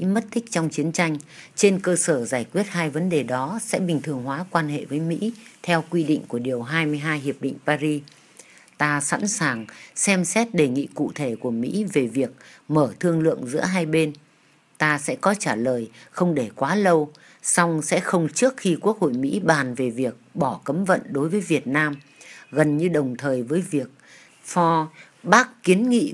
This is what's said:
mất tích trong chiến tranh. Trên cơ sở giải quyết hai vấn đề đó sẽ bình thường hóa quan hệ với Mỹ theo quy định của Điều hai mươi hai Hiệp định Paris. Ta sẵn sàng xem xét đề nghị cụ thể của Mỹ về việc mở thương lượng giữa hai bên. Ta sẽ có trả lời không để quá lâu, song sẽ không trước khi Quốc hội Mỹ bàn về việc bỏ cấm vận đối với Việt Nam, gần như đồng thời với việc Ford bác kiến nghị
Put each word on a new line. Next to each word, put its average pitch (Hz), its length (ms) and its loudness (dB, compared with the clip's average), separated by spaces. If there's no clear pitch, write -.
mất 208 260 0
tích 233 200 -6
trong 165 180 0
chiến 151 220 -2
tranh. 160 260 0
Trên 196 240 4
cơ 175 160 0
sở 143 300 0
giải 120 280 -2
quyết 196 160 0
hai 170 200 -2
vấn 165 200 -2
đề 156 140 2
đó 131 380 -4
sẽ - 180 -2
bình 170 220 0
thường 139 220 -6
hóa 139 280 -6
quan 160 160 0
hệ 147 180 -4
với 139 140 -4
Mỹ 170 340 -2
theo 165 260 2
quy 170 140 0
định 151 240 2
của 120 120 -4
Điều 123 220 -4
hai 156 240 -2
mươi 151 120 -2
hai 151 220 -4
Hiệp 135 220 -6
định 135 140 -4
Paris. 147 360 0
Ta 147 240 0
sẵn 160 260 0
sàng 127 380 -2
xem 185 300 2
xét 233 280 0
đề 156 140 4
nghị 131 260 -2
cụ - 220 -2
thể 131 200 -4
của 123 160 -6
Mỹ 123 420 -2
về 131 140 2
việc 120 220 -2
mở 147 320 2
thương 170 220 0
lượng 160 260 0
giữa 139 140 -4
hai 185 240 0
bên. 156 280 0
Ta 151 200 2
sẽ 151 180 -4
có 196 240 2
trả 131 160 0
lời 117 340 0
không 175 240 0
để 120 200 -2
quá 147 200 -2
lâu, 175 360 4
song 170 380 2
sẽ 180 180 0
không 180 340 0
trước 262 240 2
khi 170 240 0
Quốc 220 180 0
hội 156 140 2
Mỹ 135 260 -2
bàn 143 340 2
về 127 160 -2
việc 120 260 -4
bỏ 135 300 -2
cấm 170 220 -2
vận 185 240 2
đối 139 200 -2
với 202 120 0
Việt 165 260 -2
Nam, 147 280 0
gần 147 260 2
như 165 100 0
đồng 143 300 0
thời 131 260 -2
với 147 180 0
việc 139 280 -4
Ford 165 400 2
bác 233 400 2
kiến 196 260 4
nghị 233 240 2